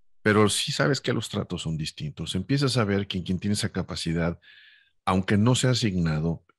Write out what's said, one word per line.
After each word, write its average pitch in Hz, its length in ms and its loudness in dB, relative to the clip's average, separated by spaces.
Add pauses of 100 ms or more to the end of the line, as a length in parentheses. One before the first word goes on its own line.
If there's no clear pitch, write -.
(220)
pero 107 260 6
sí - 220 -2
sabes 143 300 0
que 127 120 -2
los 113 160 -4
tratos 92 340 -6
son 80 140 -4
distintos. 78 600 -8
Empiezas 131 400 0
a 117 80 4
ver 98 240 0
que 90 160 -4
quien 92 160 -2
tiene 104 140 -2
esa 101 180 -4
capacidad, 85 680 -4 (680)
aunque 95 320 2
no 117 200 4
sea 131 140 2
asignado, 85 760 0 (140)